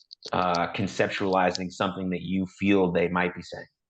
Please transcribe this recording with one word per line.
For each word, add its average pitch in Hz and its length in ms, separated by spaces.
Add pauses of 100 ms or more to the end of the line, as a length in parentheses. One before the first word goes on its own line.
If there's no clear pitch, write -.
(320)
uh, 87 400
conceptualizing 92 1000
something 92 380
that 90 120
you 95 240
feel 95 460
they 87 160
might 90 260
be 90 80
saying. - 240 (240)